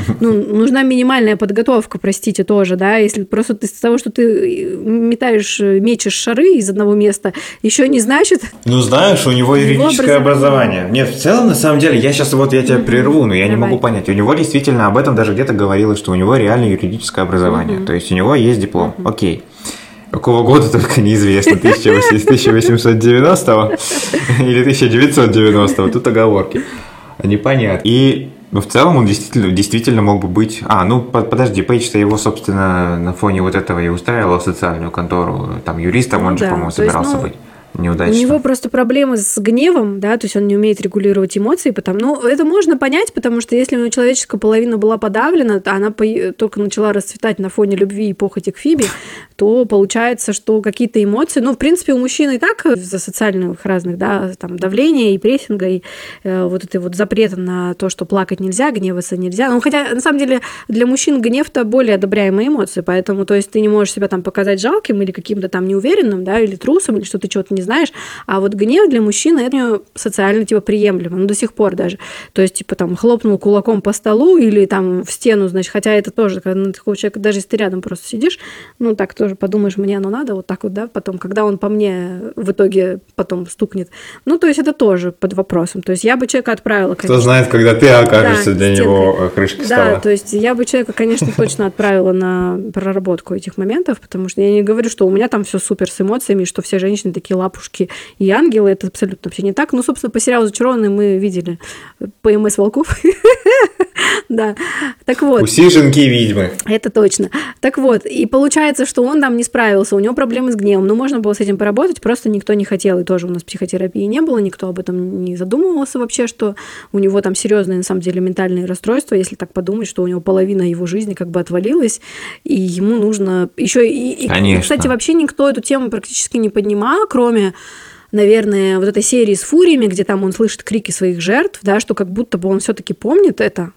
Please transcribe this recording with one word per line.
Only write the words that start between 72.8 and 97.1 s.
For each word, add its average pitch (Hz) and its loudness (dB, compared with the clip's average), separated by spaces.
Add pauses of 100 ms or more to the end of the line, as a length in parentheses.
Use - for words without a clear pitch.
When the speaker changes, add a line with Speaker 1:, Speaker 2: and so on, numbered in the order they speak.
Speaker 2:
хлопнул 226 2
кулаком 208 0
по 202 -2
столу 254 2
или 208 4
там 185 -2
в 180 -12
стену, 208 0
значит, 180 -4
хотя 208 0
это 202 0
тоже, 190 -2
когда 185 -4
на 196 -2
такого 202 -6
человека, 208 -6
даже 202 0
если 196 -10
ты 233 -2
рядом 190 -2
просто - -12
сидишь, 247 -4 (400)
ну, 233 0
так 196 -6
тоже 202 -2
подумаешь, 202 -2
мне 196 -2
оно 196 -4
надо, 247 -6
вот 190 -10
так 190 -8
вот, 196 -6
да, 214 -8
потом, 190 -8
когда 196 -4
он 202 0
по 202 -4
мне 185 -2 (160)
в 196 -4
итоге 190 0 (140)
потом 180 -6
стукнет. 185 -6 (360)
Ну, 311 0
то 349 2
есть 302 2
это 302 0
тоже 185 0
под 190 -6
вопросом. 180 -4
То 185 -4
есть 185 -4
я 240 2
бы 254 -2
человека 247 -2
отправила, 202 -2
Speaker 1:
Кто 190 -8
Speaker 2:
конечно. 127 4
Speaker 1:
знает, 127 4
когда 113 4
ты 135 6
окажешься 107 4
Speaker 2:
Да, 92 0
Speaker 1:
для 98 2
Speaker 2:
стенкой. 98 2
Speaker 1:
него, 95 4
э, 92 0
крышкой 101 -2
Speaker 2:
Да, - 2
Speaker 1:
стола. 104 2
Speaker 2:
то 208 0
есть 202 -2
я 226 0
бы 240 -2
человека, 247 -2
конечно, 226 0
Speaker 1:
<laughs> - -12
Speaker 2:
точно 202 -2
отправила 190 0
на 185 -2 (160)
проработку 190 -4
этих - -10
моментов, 226 -2
потому 185 -8
что 185 -4
я 202 2
не 208 2
говорю, 226 0
что 196 0
у 185 2
меня 208 2
там 208 -2
все 190 -6
супер 185 -4
с - -6
эмоциями, 196 -2
что - -8
все 196 -4
женщины 196 -2